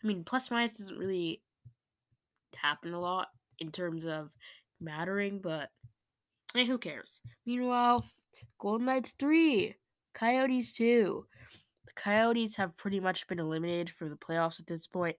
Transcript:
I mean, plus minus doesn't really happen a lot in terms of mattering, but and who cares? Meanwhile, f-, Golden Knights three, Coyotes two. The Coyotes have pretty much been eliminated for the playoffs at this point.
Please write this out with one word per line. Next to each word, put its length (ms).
I 40
mean, 180
plus 260
minus 280
doesn't 200
really 440
happen 400
a 60
lot 280
in 120
terms 360
of 240
mattering, 600
but 300
and 120
who 120
cares? 440
Meanwhile, 580
f-, 400
Golden 280
Knights 320
three, 580
Coyotes 580
two. 540
The 80
Coyotes 640
have 200
pretty 240
much 280
been 100
eliminated 520
for 180
the 80
playoffs 440
at 60
this 200
point. 320